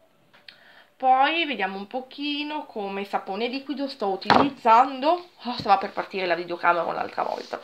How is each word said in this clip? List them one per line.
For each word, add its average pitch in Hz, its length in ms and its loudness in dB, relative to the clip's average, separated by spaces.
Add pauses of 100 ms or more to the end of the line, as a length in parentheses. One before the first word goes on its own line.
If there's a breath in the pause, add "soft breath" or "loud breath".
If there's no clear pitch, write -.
(960 loud breath)
Poi 262 520 4
vediamo 196 280 -2
un 202 120 -10
pochino 294 800 -6
come 196 360 -6
sapone 202 440 -4
liquido 269 400 -6
sto 208 220 -4
utilizzando. 269 1200 2 (160)
Oh, 240 120 -6
stava 196 220 4
per 202 120 -4
partire 185 360 -4
la 170 80 2
videocamera 175 500 0
un'altra - 380 -4
volta, - 400 -4